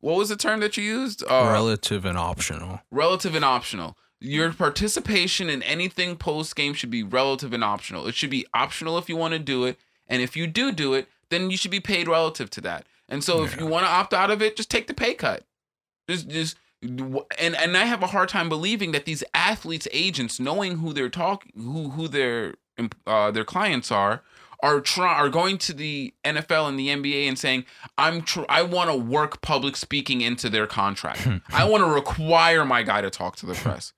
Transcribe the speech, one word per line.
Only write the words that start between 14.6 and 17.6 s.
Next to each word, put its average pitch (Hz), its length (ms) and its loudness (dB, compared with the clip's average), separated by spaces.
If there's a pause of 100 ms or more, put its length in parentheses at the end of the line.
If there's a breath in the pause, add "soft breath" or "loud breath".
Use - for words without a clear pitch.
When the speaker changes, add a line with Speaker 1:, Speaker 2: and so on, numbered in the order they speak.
Speaker 1:
take 226 160 0
the 302 80 -8
pay 247 200 0
cut. 113 300 -2 (640)
Just, - 200 -4
just, 160 280 -4 (260 soft breath)
and, 131 760 -4
and 170 200 2